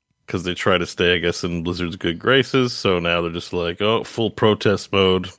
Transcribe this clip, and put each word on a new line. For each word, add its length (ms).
'Cause 180
they 100
try 240
to 80
stay, 280
I 40
guess, 260
in 180
Blizzard's 340
good 220
graces. 540
So 260
now 220
they're 100
just 220
like, 300
"Oh, 220
full 260
protest 600
mode." 380